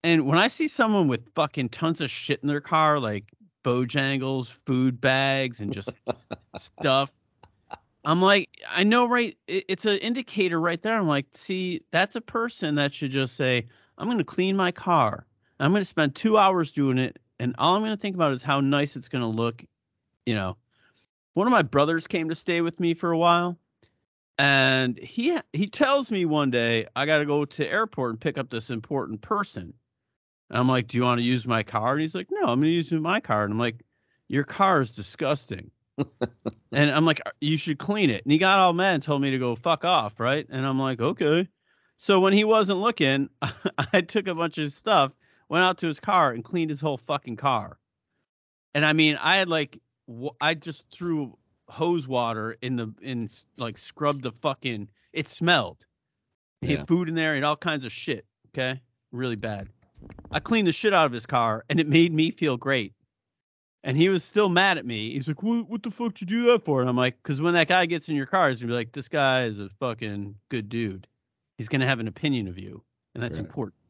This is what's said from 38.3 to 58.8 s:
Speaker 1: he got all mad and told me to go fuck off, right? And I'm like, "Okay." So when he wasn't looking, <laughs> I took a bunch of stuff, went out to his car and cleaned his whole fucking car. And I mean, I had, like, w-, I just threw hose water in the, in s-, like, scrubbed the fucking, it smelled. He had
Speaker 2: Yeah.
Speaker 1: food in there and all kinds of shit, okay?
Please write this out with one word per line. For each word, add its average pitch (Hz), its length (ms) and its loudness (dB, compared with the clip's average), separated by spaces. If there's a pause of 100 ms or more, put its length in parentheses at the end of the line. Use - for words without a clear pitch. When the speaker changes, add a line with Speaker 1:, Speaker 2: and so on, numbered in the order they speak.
Speaker 1:
he 156 60 4
got 190 200 4
all 185 140 6
mad 180 220 2
and 151 80 -2
told 143 200 -2
me 139 80 -2
to 131 80 -2
go 123 160 -2
fuck 160 300 -2
off, 147 340 0
right? 135 300 -2
And 131 180 -6
I'm 135 120 0
like, 131 220 -2
"Okay." 156 480 0 (480)
So 196 240 4
when 190 120 6
he 208 120 6
wasn't 208 360 2
looking, 139 540 0
<laughs> - 580 -4
I 185 80 4
took 190 260 -4
a 180 80 -4
bunch 165 240 -4
of 147 140 -4
stuff, 151 400 2 (360)
went 170 160 2
out 185 140 2
to 175 80 -2
his 151 140 -4
car 175 320 4
and 113 120 -8
cleaned 165 260 -2
his 139 100 -8
whole 147 180 -2
fucking 135 380 -8
car. 113 420 -4 (960)
And 147 100 2
I 151 80 4
mean, 156 280 4
I 175 160 2
had, 190 120 0
like, 156 300 -4 (280)
w-, 123 240 -10 (100)
I 160 140 2
just 156 360 -14
threw 156 460 -6 (320)
hose 165 380 -2
water 117 560 -2
in 127 140 -4
the, 110 240 -6
in 120 240 -6
s-, - 200 -18 (120)
like, 117 220 -8
scrubbed 147 440 -4
the 120 100 -6 (100)
fucking, 120 460 -4 (240)
it 160 160 -6
smelled. 151 560 0 (800)
He 143 80 0
had 143 80 -2
Speaker 2:
Yeah. 143 60 -12
Speaker 1:
food 170 220 2
in 165 60 -4
there 156 200 0
and 139 100 -2
all 147 120 2
kinds 151 280 -4
of 113 80 -8
shit, - 320 -8 (240)
okay? 131 320 -4 (320)